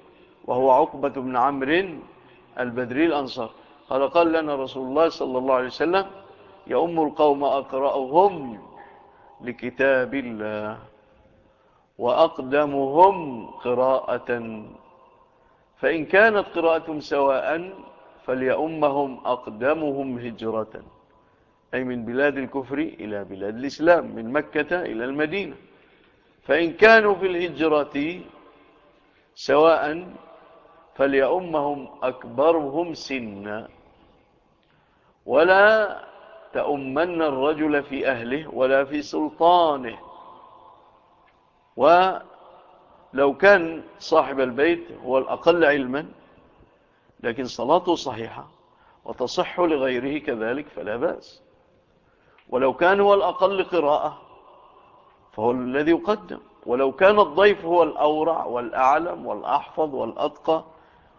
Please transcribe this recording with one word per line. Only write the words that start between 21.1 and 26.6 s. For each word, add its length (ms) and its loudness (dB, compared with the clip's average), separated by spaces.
أي 100 -4
من 220 -8
بلاد 320 0
الكفر 400 -6
إلى 460 -8
بلاد 320 -8
الإسلام، 500 0
من 180 -10
مكة 480 -4
إلى 240 -6
المدينة، 500 -4
فإن 300 0